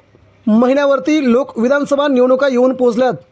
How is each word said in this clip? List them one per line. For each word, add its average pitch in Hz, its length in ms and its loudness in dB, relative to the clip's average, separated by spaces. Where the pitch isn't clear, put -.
महिन्यावरती 269 840 0
लोक, 247 280 -2
विधानसभा 277 480 -2
निवडणुका 262 400 0
येऊन 254 260 0
पोहोचल्यात. 247 400 -2